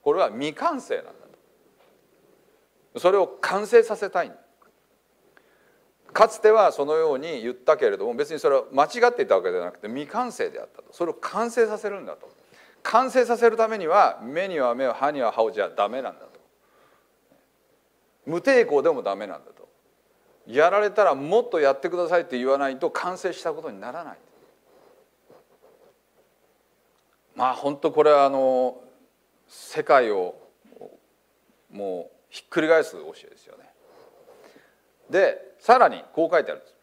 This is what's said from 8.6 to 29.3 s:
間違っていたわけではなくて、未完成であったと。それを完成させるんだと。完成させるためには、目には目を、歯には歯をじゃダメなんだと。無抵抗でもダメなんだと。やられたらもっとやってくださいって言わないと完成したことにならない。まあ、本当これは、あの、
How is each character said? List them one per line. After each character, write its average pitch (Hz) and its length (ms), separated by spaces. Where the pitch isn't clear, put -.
間 135 140
違 240 240
っ 240 60
て 147 80
い - 20
た 98 100
わ 95 60
け 92 80
で 90 80
は 87 80
な 90 60
く - 80
て、 104 80
未 135 200
完 240 240
成 92 180
で 73 100
あ 55 60
っ - 20
た - 160
と。 - 100
そ 175 120
れ 165 60
を - 40
完 226 340
成 233 160
さ 214 120
せ 214 120
る 196 120
ん 127 40
だ 80 100
と。 - 140
完 254 260
成 247 160
さ 226 120
せ 226 120
る 220 80
た 226 100
め 220 100
に 180 100
は、 165 340
目 151 260
に 175 120
は 120 160
目 135 120
を、 117 60
歯 139 180
に 143 100
は 110 100
歯 117 100
を 110 100
じ 104 100
ゃ 90 80
ダ 101 180
メ 123 140
な 107 100
ん - 80
だ - 60
と。 - 140
無 160 140
抵 247 260
抗 143 160
で 156 80
も 135 120
ダ 98 140
メ 104 100
な 87 120
ん - 80
だ - 60
と。 - 160
や 143 240
ら 202 120
れ 208 100
た 202 140
ら 151 100
も 160 260
っ 240 80
と 170 100
や 139 120
っ 135 80
て 175 100
く 175 80
だ 175 120
さ 175 100
い - 20
っ - 40
て 127 120
言 123 100
わ 139 100
な 139 120
い 131 80
と 165 140
完 180 260
成 180 160
し - 80
た 160 120
こ 156 80
と 151 100
に 98 80
な 113 120
ら 165 120
な 127 100
い。 - 40
ま 127 160
あ、 - 40
本 143 220
当 160 140
こ 151 120
れ 151 80
は、 143 140
あ 139 40
の、 131 540